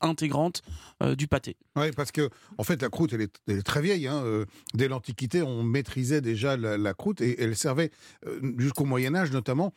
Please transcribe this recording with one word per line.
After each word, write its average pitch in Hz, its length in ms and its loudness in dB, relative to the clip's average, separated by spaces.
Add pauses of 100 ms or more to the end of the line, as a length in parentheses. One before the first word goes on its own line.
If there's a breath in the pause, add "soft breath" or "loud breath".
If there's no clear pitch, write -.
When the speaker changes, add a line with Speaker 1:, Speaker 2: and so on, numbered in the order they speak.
Speaker 1:
intégrante, 156 580 0 (420 loud breath)
euh, 135 120 4
du 143 120 0
pâté. - 300 -2 (200)
Speaker 2:
Oui, 151 200 2
parce 143 160 -4
que, 147 160 2 (300 loud breath)
en 110 60 0
fait, 143 180 0
la 120 80 0
croûte, 160 240 0
elle 110 80 0
est, 101 120 -4 (140)
elle 101 120 2
est - 20 -4
très - 180 0
vieille, 170 260 2
hein. 143 200 -2
Euh, 107 180 0 (300 loud breath)
dès 131 140 4
l'Antiquité, 131 540 -2
on 123 200 -2
maîtrisait 127 580 0
déjà 123 380 0
la, 110 180 0
la 104 160 0
croûte 202 300 -2
et 120 200 2
elle 113 140 0
servait, 151 340 0 (360 loud breath)
euh, 131 320 -6
jusqu'au 135 260 2
Moyen-Âge 135 480 0
notamment, 135 440 0